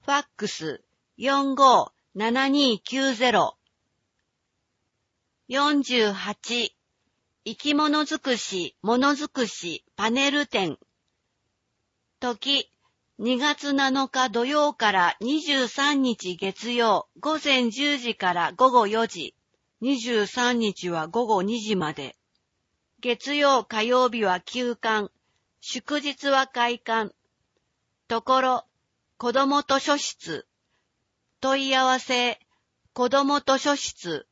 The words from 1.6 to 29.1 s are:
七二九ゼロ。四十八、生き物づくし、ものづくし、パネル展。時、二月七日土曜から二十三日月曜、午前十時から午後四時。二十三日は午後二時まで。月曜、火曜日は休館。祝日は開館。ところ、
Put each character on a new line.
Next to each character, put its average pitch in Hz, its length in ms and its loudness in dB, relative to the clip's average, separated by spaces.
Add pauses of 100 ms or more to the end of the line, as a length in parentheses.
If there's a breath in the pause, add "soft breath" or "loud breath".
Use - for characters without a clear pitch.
七 233 340 0
二 269 300 2
九 269 360 -2
ゼ 240 180 2
ロ。 175 260 2 (1900)
四 285 340 2
十 226 300 2
八、 208 640 -6 (720)
生 220 100 -10
き 294 160 -2
物 302 300 2
づ 302 160 -4
く 254 180 -2
し、 180 460 -6
も 233 160 2
の 285 140 2
づ 294 160 -4
く 247 180 -4
し、 - 400 -10 (100)
パ 214 140 0
ネ 269 200 2
ル 285 160 -2
展。 190 320 -4 (1400)
時、 254 500 -4 (480)
二 240 200 -2
月 294 340 -2
七 269 360 0
日 254 200 0
土 233 160 0
曜 294 300 2
か 208 180 0
ら 175 280 2
二 277 200 -2
十 277 260 0
三 277 360 0
日 185 340 -2
月 196 360 -6
曜、 226 360 2 (100)
午 302 240 -2
前 254 280 2
十 285 260 -2
時 240 180 -6
か 180 200 -2
ら 160 180 -2
午 254 180 4
後 240 160 6
四 220 200 0
時。 165 280 -12 (460)
二 262 180 0
十 220 280 0
三 247 320 0
日 196 320 -2
は 160 180 -4
午 233 180 0
後 214 140 2
二 214 200 -2
時 208 160 -2
ま 156 180 -2
で。 135 220 -12 (840)
月 254 340 -4
曜、 277 300 4
火 220 200 -2
曜 247 260 4
日 226 140 -2
は 180 160 0
休 240 360 -4
館。 214 340 -2 (500)
祝 285 400 -6
日 285 260 -8
は 269 200 2
開 240 320 -2
館。 226 360 -4 (920)
と 226 140 -2
こ 262 220 2
ろ、 254 240 0 (500)